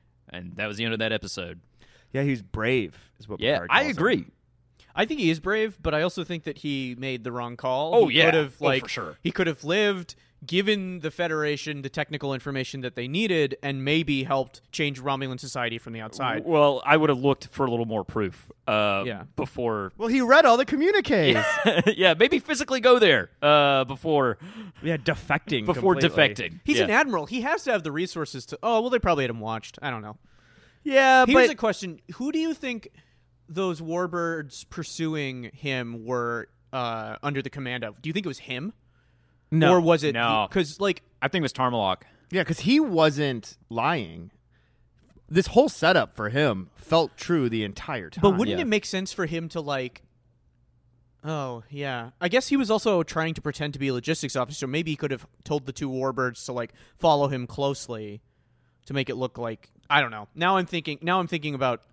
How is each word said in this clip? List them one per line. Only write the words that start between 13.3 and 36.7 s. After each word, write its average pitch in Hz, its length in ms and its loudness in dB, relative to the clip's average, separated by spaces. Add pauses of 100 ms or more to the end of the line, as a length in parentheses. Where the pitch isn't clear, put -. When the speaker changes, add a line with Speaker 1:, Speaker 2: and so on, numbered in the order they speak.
Speaker 3:
and 139 240 -4
maybe 143 380 0
helped 135 360 -4 (100)
change 143 300 -4
Romulan 131 400 -4
society 117 380 -6
from 117 160 -14
the 113 80 -12
outside. 110 380 -4
Speaker 1:
W-, 165 120 -2
well, 147 320 6
I 151 140 8
would 156 100 4
have 131 120 0
looked 139 260 0
for - 180 -2
a 127 60 0
little 117 160 0
more 107 180 -2
proof, - 460 -6 (180)
uh, 104 380 2
Speaker 3:
Yeah. 101 160 -8 (120)
Speaker 1:
before. 110 640 -4
Speaker 2:
Well, 226 120 -4
he 262 120 2
read 262 240 8
all 240 140 8
the 262 80 0
communiques. 339 440 2
Speaker 1:
<laughs> 170 880 2
Yeah, 185 220 6
maybe 262 200 4
physically 262 420 -2
go 247 180 8
there, 143 320 4 (100)
uh, 143 440 4
before 135 520 0 (460)
Speaker 2:
Yeah, 160 200 -2
defecting 143 640 -2
Speaker 1:
before 180 300 2
Speaker 2:
completely. 156 160 4
Speaker 1:
defecting. 139 540 0
Speaker 3:
He's 294 140 2
Speaker 1:
Yeah. - 60 4
Speaker 3:
an 190 60 0
admiral. 220 340 2
He 240 180 -6
has 320 220 -2
to 262 80 0
have 196 100 0
the 151 100 -6
resources 151 540 -6
to. - 160 -12
Oh, 220 200 2
well, 247 80 -4
they 247 80 4
probably 156 260 2
had 120 60 -2
him 113 100 -8
watched. 110 400 -8
I 147 100 -6
don't 113 120 -8
know. 107 160 -14 (640)
Speaker 2:
Yeah, 262 400 8
Speaker 3:
Here's 254 220 8
Speaker 2:
but 311 40 2
Speaker 3:
a 285 40 -4
question: 196 460 -4 (160)
Who 277 160 -6
do 330 80 -2
you 320 120 -2
think 247 360 -8 (600)
those 175 320 -4
warbirds 165 880 -6
pursuing 147 760 -6 (100)
him 123 500 -6
were, 117 440 -2 (240)